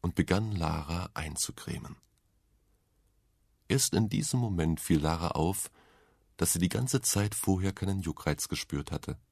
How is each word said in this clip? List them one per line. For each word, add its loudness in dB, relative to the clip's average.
und -2
begann, 2
Lara -2
einzucremen. -8
Erst 2
in 4
diesem 0
Moment 2
fiel 4
Lara 0
auf, 0
dass 2
sie 0
die 4
ganze 0
Zeit 2
vorher 2
keinen -2
Juckreiz -2
gespürt -4
hatte. -6